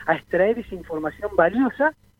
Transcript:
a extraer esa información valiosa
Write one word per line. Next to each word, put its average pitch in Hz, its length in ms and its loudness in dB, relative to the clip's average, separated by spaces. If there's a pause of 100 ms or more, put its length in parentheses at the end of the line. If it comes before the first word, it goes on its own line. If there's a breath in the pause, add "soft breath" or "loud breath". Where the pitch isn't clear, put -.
a 160 100 2
extraer 196 420 0
esa 202 160 -10
información 160 640 -8
valiosa 247 580 2 (240)